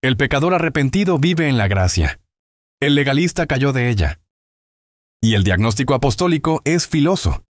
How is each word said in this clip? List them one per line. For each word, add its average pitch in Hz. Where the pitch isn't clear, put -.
El 131
pecador 143
arrepentido 165
vive 160
en 135
la 101
gracia. 92
El 143
legalista 147
cayó 135
de 123
ella. 85
Y 110
el 101
diagnóstico 107
apostólico 156
es 160
filoso. 151